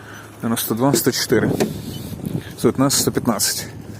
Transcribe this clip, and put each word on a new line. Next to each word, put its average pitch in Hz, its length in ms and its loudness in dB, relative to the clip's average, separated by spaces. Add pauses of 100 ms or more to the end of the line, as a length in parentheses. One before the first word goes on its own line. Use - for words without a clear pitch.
(420)
дев'яносто 117 340 0
два, 131 180 4
сто - 180 4
чотири, 110 400 4 (1040)
сто - 40 -10
дев'ятнадцять, 135 400 4
сто 123 100 2
п'ятнадцять. - 560 0 (320)